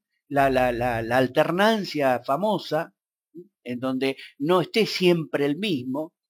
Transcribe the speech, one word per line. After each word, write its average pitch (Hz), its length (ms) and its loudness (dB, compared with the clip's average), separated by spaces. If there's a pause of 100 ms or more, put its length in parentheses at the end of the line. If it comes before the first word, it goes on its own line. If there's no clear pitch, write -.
(280)
La, 139 220 2
la, 127 220 2
la, 117 300 -2
la 117 160 0
alternancia 151 1080 2
famosa, 165 680 -2 (400)
¿m? - 120 -18 (180)
En 123 160 -8
donde 131 380 -2 (200)
no 170 220 2
esté 208 260 0
siempre 165 600 2
el 147 120 0
mismo, 151 560 -4 (160)